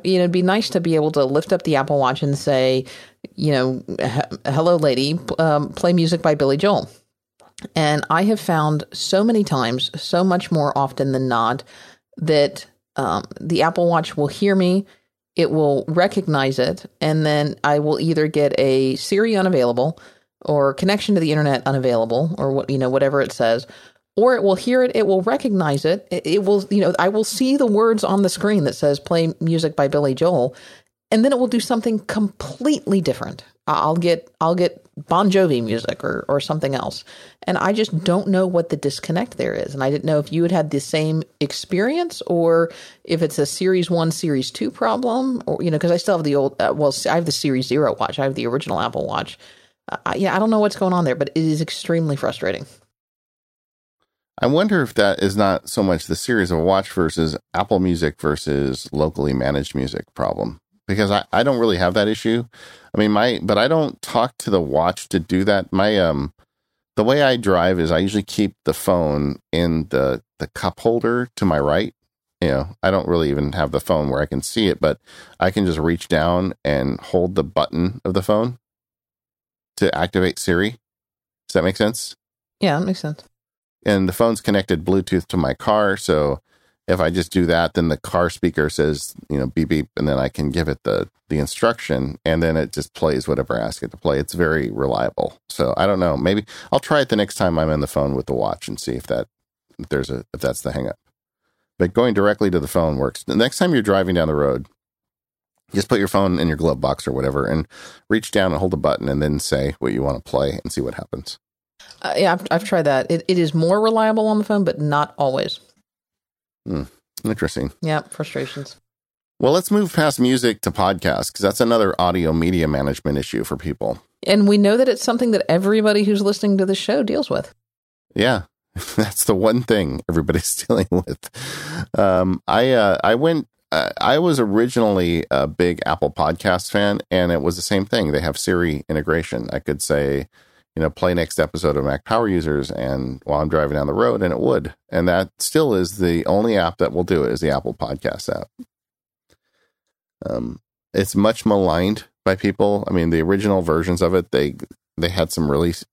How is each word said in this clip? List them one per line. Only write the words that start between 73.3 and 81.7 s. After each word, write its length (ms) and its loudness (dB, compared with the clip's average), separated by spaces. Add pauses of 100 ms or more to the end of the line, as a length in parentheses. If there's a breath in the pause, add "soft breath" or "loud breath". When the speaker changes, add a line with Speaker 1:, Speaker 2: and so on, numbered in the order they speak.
Speaker 2:
have 180 -2
the 100 -2
phone 280 0
where 140 -2
I 40 0
can 140 -6
see 280 0
it, 120 0
but 180 0 (400 loud breath)
I 120 2
can 160 0
just 120 0
reach 300 -2
down 460 0 (100)
and 360 0
hold 340 -2
the 100 2
button 600 -2
of 100 -2
the 80 0
phone 360 -2 (1160)
to 180 2
activate 440 0
Siri. 380 0 (720)
Does 60 -6
that 100 2
make 120 0